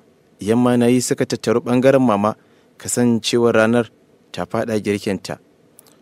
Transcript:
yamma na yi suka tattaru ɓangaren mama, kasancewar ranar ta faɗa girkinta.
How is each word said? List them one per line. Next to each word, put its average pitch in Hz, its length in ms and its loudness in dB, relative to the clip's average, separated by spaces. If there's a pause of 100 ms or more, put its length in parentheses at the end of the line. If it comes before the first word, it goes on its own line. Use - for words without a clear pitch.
(400)
yamma 123 380 2
na 120 80 2
yi 123 160 2
suka 131 240 -4
tattaru 113 360 -2
ɓangaren 131 400 2
mama, 107 340 0 (420)
kasancewar 117 800 0
ranar 113 340 2 (420)
ta 87 140 -8
faɗa 110 380 -4
girkinta. 101 560 -4 (640)